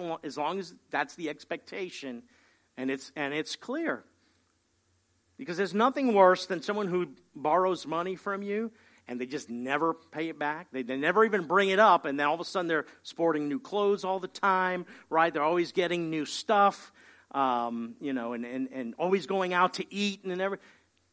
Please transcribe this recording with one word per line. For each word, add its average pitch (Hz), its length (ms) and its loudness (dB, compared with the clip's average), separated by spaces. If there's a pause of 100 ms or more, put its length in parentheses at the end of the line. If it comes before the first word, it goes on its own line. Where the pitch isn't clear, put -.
(240)
as 147 120 -10
long 156 220 -2
as 170 160 -10 (160)
that's 143 240 -4
the 165 140 -8
expectation 151 960 -10 (540)
and 131 140 -4
it's, 131 240 -6
and 143 180 -4
it's 147 240 -6
clear. 240 480 -6 (1400)
Because 160 140 -8
there's 180 180 -2
nothing 254 400 2
worse 185 320 8
than 175 160 -4
someone 208 240 -2
who 175 220 -2 (260)
borrows 170 500 2
money 175 300 -4
from 196 280 -6
you 208 280 -4 (380)
and 120 120 -8
they 127 60 -6
just 135 240 -8
never 143 440 -2
pay 160 340 -8
it 156 100 -10
back. 151 320 -6
They, 131 120 -6
they 127 140 -6
never 175 280 4
even 196 240 0
bring 190 220 4
it 190 100 4
up, 190 240 8
and 143 120 -4
then 147 120 2
all 151 60 2
of 170 60 -4
a 175 40 -8
sudden 180 240 -4
they're 156 180 0 (160)
sporting 151 460 0
new 139 100 -2
clothes 202 460 0
all 190 160 -2
the 185 80 -8
time, 185 580 0 (240)
right? 160 240 4
They're 151 80 0
always 170 300 2
getting 175 380 0
new 156 140 -2
stuff, - 680 2 (400)
um, 120 680 0
you 143 120 -6
know, 120 220 -4
and, 120 100 -6
and, 127 260 -6
and 127 280 -8
always 180 280 0
going 190 260 -2
out 180 220 4
to - 180 -8
eat 202 300 -2
and 180 180 -4
everything. 196 240 -4 (480)